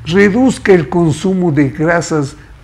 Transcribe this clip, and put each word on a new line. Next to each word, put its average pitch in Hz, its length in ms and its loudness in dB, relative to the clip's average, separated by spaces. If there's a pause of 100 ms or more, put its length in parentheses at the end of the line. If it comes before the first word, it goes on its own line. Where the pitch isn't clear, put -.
Reduzca 202 680 2
el 165 160 2
consumo 175 640 0
de 143 160 2
grasas, 151 640 -2 (300)